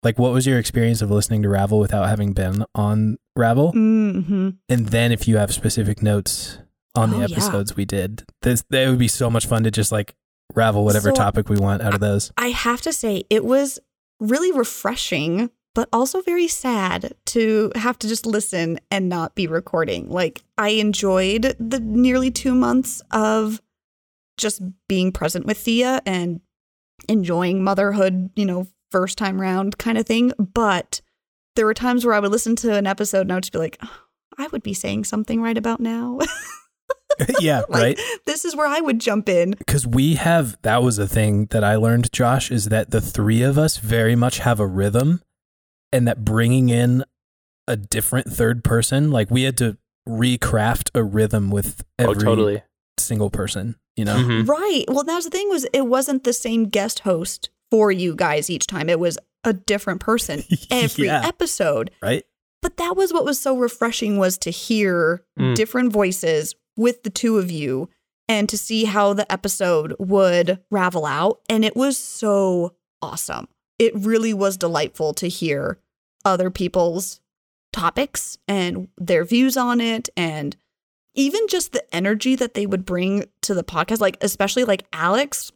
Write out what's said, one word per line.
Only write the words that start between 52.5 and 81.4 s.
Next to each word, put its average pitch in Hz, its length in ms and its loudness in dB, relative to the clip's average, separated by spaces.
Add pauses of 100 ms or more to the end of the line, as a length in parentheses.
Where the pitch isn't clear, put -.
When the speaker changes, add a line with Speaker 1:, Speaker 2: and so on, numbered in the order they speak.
Speaker 1:
single 104 320 -2
person, 98 460 -6 (200)
you 110 80 -2
know? 104 120 0
Speaker 3:
Mm-hmm. 120 340 2
Speaker 2:
Right. 330 380 0
Well, 269 160 0
that's 339 200 -2
the 339 60 -10
thing 392 180 -2
was, 330 240 0
it 269 140 2
wasn't 262 380 0
the 240 100 0
same 226 340 -2
guest 208 320 -2
host 175 480 -4 (220)
for 214 200 4
you 180 240 0
guys 151 360 0
each 165 160 -2
time. 160 240 -4
It 170 100 2
was 170 160 0 (260)
a 226 120 2
different 196 460 -4
person 220 440 -2 (120)
Speaker 1:
<laughs> - 140 -8
Speaker 2:
every 151 360 0
Speaker 1:
Yeah. 147 200 0
Speaker 2:
episode. 175 640 -2 (120)
Speaker 1:
Right. 117 220 -2 (360)
Speaker 2:
But - 160 -6
that 359 180 -4
was 370 200 2
what 311 100 2
was 277 160 -2
so 262 160 0
refreshing, 233 600 -2
was 185 200 2
to - 120 -6
hear 180 720 0 (140)
Speaker 3:
Mm. 127 180 2
Speaker 2:
different 233 380 0
voices 180 600 0 (240)
with 240 260 0
the 208 60 -4
two 220 280 0
of 185 120 -2
you 147 380 -4 (400)
and 208 220 0
to 214 80 -4
see 220 260 -2
how 202 300 2
the 202 180 -2
episode 180 680 -2
would 185 600 2 (120)
ravel 180 360 -2
out. 151 420 0
And 220 160 2
it 214 100 0
was 262 220 0
so 190 800 -2 (260)
awesome. - 480 -10 (300)
It 226 180 4
really 220 380 0
was 190 240 0
delightful 156 560 -2
to 185 140 -6
hear 160 500 -4 (440)
other 185 280 2
people's 180 720 -2 (500)
topics - 640 -4 (100)
and 185 420 -4 (100)
their 175 260 0
views 254 320 2
on 240 240 0
it, 226 380 -4
and 156 360 -4 (600)
even 359 340 2